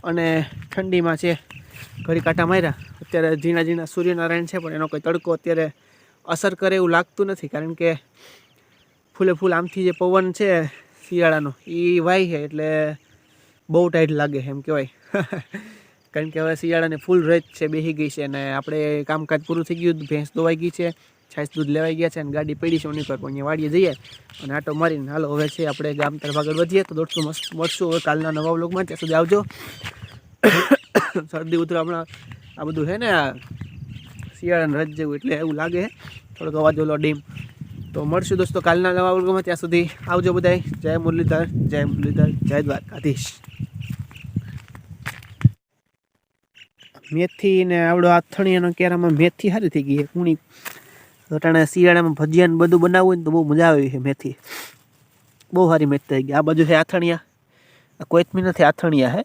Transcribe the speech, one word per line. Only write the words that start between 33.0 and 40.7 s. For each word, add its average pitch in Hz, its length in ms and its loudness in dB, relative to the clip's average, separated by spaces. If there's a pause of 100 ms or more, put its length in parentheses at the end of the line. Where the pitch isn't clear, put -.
આ 156 180 2 (1080)
શિયાળાની 165 440 0
રજ 156 180 -4
જેવું, 151 200 -4
એટલે 160 180 -4
એવું 156 220 -4
લાગે 170 260 -4
છે 226 80 -6 (440)
થોડોક 156 200 -8
અવાજ 156 240 4
ઓલો 151 180 0
ડીમ. 151 220 0 (760)
તો 147 120 -6
મળશું 180 340 0
દોસ્તો 180 220 0
કાલના 180 320 2
નવા 185 220 2
વ્લોગમાં, 185 320 0
ત્યાં 175 180 -4
સુધી 170 220 2 (220)
આવજો 180 240 0
બધાય. 180 280 2 (200)